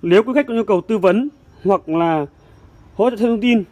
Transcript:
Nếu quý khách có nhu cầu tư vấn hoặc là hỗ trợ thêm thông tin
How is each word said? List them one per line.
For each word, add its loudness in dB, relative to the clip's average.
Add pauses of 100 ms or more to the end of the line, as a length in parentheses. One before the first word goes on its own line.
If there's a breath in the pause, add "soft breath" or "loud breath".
Nếu 4
quý -4
khách 0
có -8
nhu 0
cầu 0
tư -4
vấn 0 (340)
hoặc -2
là 0 (720 soft breath)
hỗ 2
trợ -8
thêm -2
thông -2
tin 2